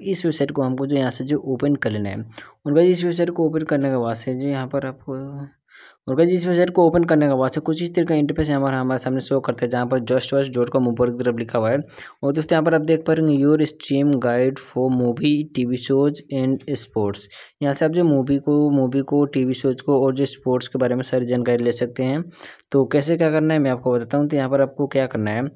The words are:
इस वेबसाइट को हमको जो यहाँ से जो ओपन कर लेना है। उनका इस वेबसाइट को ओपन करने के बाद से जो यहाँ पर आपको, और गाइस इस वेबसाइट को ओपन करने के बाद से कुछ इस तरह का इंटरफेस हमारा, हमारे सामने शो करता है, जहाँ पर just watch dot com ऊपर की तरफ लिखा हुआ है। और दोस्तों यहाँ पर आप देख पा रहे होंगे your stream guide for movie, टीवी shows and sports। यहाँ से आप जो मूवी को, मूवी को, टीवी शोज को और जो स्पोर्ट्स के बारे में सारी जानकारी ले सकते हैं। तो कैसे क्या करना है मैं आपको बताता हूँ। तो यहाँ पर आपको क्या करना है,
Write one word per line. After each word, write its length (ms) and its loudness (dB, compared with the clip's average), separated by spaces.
इस 140 -2
वेबसाइट 260 0
को 100 -2
हमको 240 -2
जो 120 0
यहाँ 140 0
से 140 -6
जो 120 0
ओपन 280 0
कर 160 -2
लेना 180 -4
है। 160 -8
उनका 180 4
इस 200 4
वेबसाइट 260 0
को 200 0
ओपन 160 -2
करने 240 0
के 80 0
बाद 180 -2
से 180 -4
जो 140 -4
यहाँ 200 -4
पर 200 -4
आपको, 680 -12
और 80 -2
गाइस 160 4
इस 140 0
वेबसाइट 240 2
को 160 4
ओपन 180 4
करने 240 4
के 60 2
बाद 180 0
से 80 -4
कुछ 240 -2
इस 120 -6
तरह 100 2
का 100 0
इंटरफेस 340 0
हमारा, 300 0
हमारे 200 -2
सामने 220 -2
शो 180 0
करता 260 -4
है, 40 -2
जहाँ 180 -2
पर 140 0
just 320 -2
watch 220 0
dot 160 0
com 160 2
ऊपर 240 0
की 60 -8
तरफ 220 -2
लिखा 200 -4
हुआ 120 0
है। 60 2
और 100 0
दोस्तों 220 0
यहाँ 100 2
पर 80 4
आप 80 4
देख 260 0
पा 60 2
रहे 120 2
होंगे 120 4
your 300 4
stream 440 0
guide 360 2
for 300 -2
movie, 420 0
टीवी 240 -2
shows 420 0
and 320 -2
sports। 460 -4
यहाँ 100 0
से 120 0
आप 60 0
जो 120 2
मूवी 360 2
को, 320 2
मूवी 320 2
को, 240 2
टीवी 260 -2
शोज 280 -2
को 240 2
और 100 2
जो 100 0
स्पोर्ट्स 420 -2
के 120 -4
बारे 160 0
में 80 -2
सारी 220 -2
जानकारी 380 0
ले 80 2
सकते 320 -4
हैं। 200 -2
तो 160 4
कैसे 300 0
क्या 140 2
करना 220 2
है 60 2
मैं 120 0
आपको 220 -2
बताता 240 -2
हूँ। 100 0
तो 100 -2
यहाँ 120 0
पर 120 2
आपको 260 -2
क्या 200 0
करना 240 -4
है, 120 -2